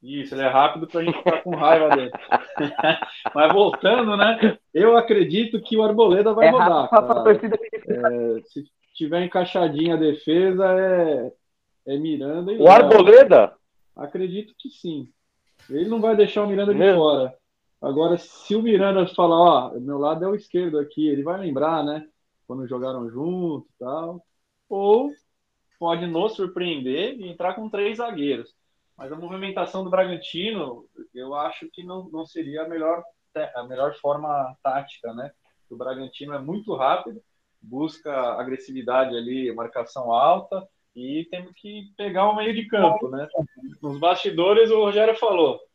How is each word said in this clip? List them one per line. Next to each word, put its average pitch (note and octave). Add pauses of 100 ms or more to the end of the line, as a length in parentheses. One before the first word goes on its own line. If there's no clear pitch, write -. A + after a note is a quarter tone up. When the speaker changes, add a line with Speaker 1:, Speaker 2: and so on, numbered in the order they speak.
Speaker 1:
Isso, C3+
ele C3+
é C3
rápido D3+
pra E3+
gente E3+
ficar E3
com F3
raiva D#3
dele. B2+
<laughs> -
Mas D3+
voltando, G#3
né? A3 (140)
Eu A3+
acredito A3+
que -
o G#3+
Arboleda G#3
vai G#3+
Speaker 2:
É E3
Speaker 1:
mudar, B3
Speaker 2:
rápido D3+
pra, A3
pra -
Speaker 1:
cara. -
Speaker 2:
torcida G#3+
que -
Speaker 1:
É, A#2
se - (300)
tiver E3
encaixadinha E3+
a -
defesa, E3+
é, F3+ (560)
é C#3
Miranda D#3
e A3+
Speaker 3:
O G#3+
Speaker 1:
Léo. F3
Speaker 3:
Arboleda? G3 (420)
Speaker 1:
Acredito F#3
que C4+
sim. D3+ (580)
Ele E3
não A3+
vai A3
deixar G#3
o G#3
Miranda G3+
de D3+
Speaker 3:
Meu. F#3+
Speaker 1:
fora. C#3+ (460)
Agora, D#3
se -
o A3
Miranda G3
falar, E3+
ó, D#3
meu C#3
lado D#3
é F#3+
o G3+
esquerdo F3+
aqui, D3+
ele C#3
vai F3
lembrar, D#3
né? D3+ (400)
Quando C3
jogaram B2+
junto D#3+
e -
tal. E3 (460)
Ou G#3+ (680)
pode E3+
nos F3+
surpreender F3
e F#3
entrar F3
com A3
três G#3
zagueiros. C#3+ (420)
Mas C3+
a D#3
movimentação F#3+
do F#3
Bragantino, F3+ (280)
eu C3
acho D#3
que F3+
não, F#3
não D#3+
seria D#3
a D#3+
melhor, E3 (520)
a B2
melhor C3
forma C#3+
tática, C3+
né? B2+ (380)
O A#2+
Bragantino C3
é C#3+
muito F3+
rápido, C3 (400)
busca C#3+ (220)
agressividade B2+
ali, B2
marcação A#2
alta, F#3 (280)
e D#3+
temos F3+
que G#3
pegar G3
o G#3+
meio G#3+
de A3
campo, F3
né? C#3 (560)
Nos C#3
bastidores, F#3
o A3
Rogério G#3+
falou F3 (160)